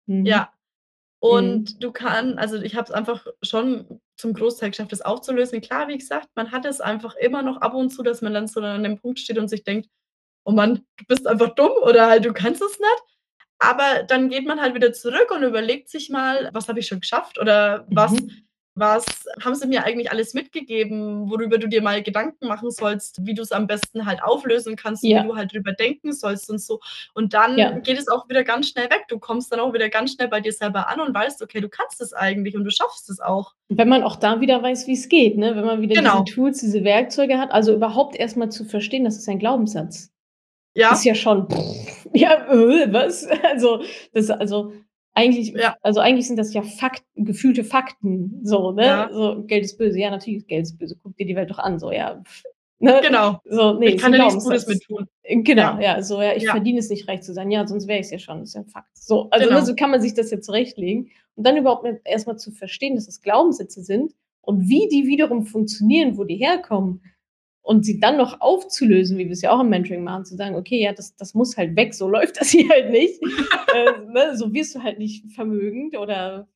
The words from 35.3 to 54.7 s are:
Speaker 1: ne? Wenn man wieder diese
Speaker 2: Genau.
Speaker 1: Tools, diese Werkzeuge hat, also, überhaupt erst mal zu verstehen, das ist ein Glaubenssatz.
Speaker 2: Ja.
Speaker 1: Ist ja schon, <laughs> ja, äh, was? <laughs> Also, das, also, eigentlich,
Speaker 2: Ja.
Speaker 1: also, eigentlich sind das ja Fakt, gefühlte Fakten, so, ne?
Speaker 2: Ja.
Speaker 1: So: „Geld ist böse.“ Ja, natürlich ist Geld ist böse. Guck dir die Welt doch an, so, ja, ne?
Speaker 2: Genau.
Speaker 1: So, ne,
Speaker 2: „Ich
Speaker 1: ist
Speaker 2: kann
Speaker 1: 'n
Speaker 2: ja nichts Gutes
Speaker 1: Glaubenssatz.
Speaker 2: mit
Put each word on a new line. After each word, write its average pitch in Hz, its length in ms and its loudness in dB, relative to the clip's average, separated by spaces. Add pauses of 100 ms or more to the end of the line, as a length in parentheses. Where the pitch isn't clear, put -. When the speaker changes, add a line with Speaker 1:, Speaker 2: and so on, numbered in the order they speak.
Speaker 1:
ne? 220 160 0
Wenn 208 100 -4
man 220 160 0
wieder 214 160 2
diese 202 280 4
Speaker 2:
Genau. - 0 -
Speaker 1:
Tools, 269 340 -2
diese 208 240 -2
Werkzeuge 254 560 2
hat, 262 140 -4
also, 220 200 4
überhaupt 220 440 0
erst 233 200 -4
mal 226 140 -2
zu 214 140 -12
verstehen, 214 400 -4
das 214 120 -2
ist - 120 -12
ein 196 100 -4
Glaubenssatz. 208 720 -4 (640)
Speaker 2:
Ja. 226 160 6
Speaker 1:
Ist - 120 2
ja 226 100 6
schon, 214 340 2
<laughs> - 640 -8
ja, 311 380 6
äh, 240 400 6
was? 285 440 0
<laughs> - 60 -8 (100)
Also, 233 300 2 (320)
das, 214 160 2
also, 208 420 -4 (420)
eigentlich, 233 420 2
Speaker 2:
Ja. 226 260 0
Speaker 1:
also, 208 180 2
eigentlich 247 280 4
sind 240 100 -4
das 214 160 -4
ja 208 80 -2
Fakt, 254 420 -8 (120)
gefühlte 233 480 0
Fakten, 208 800 -4
so, 196 280 0
ne? 226 360 2
Speaker 2:
Ja. - 40 -10
Speaker 1:
So: 208 340 -2
„Geld 208 180 0
ist - 140 -12
böse.“ 208 220 0
Ja, 202 100 0
natürlich 196 320 -8
ist - 60 -20
Geld 165 180 -2
ist - 120 -16
böse. 165 240 -12
Guck 196 140 -18
dir 196 100 -6
die 180 100 -4
Welt 180 140 -6
doch 196 100 -10
an, 180 200 -4
so, - 120 -8
ja, - 300 -8 (580)
ne? 262 220 8
Speaker 2:
Genau. 214 420 2
Speaker 1:
So, 214 300 2
ne, 233 120 2
Speaker 2:
„Ich 190 100 6
Speaker 1:
ist - 20 0
Speaker 2:
kann 247 140 4
Speaker 1:
'n - 20 8
Speaker 2:
ja 262 40 8
nichts 214 220 4
Gutes 240 260 0
Speaker 1:
Glaubenssatz. - 20 -12
Speaker 2:
mit 196 160 -2